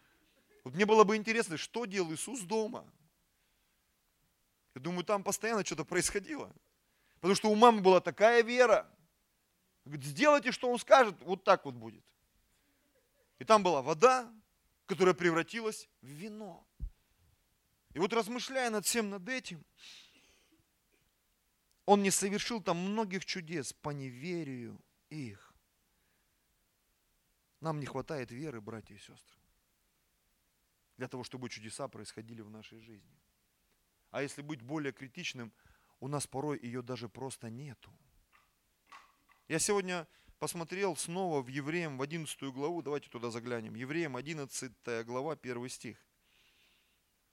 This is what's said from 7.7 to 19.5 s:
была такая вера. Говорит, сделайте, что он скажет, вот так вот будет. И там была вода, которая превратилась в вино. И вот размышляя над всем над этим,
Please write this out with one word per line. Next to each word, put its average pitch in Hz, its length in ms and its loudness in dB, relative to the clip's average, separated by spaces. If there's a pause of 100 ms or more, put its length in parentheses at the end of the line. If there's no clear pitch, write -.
была 185 180 10
такая 226 420 6
вера. 233 480 6 (920)
Говорит, 143 220 -10
сделайте, 262 440 4
что 247 180 -2
он 247 120 0
скажет, 254 400 8
вот 185 240 -6
так 185 220 6
вот 131 80 -8
будет. 110 300 -16 (1300)
И 143 60 -12
там 214 180 8
была 170 180 4
вода, 226 520 4 (540)
которая 180 280 4
превратилась 175 760 0 (120)
в 117 60 -20
вино. 196 600 -14 (1300)
И 131 80 -4
вот 185 120 0
размышляя 233 580 -2
над 214 160 -2
всем 220 240 0
над 196 180 -10
этим, 247 360 -8 (2250)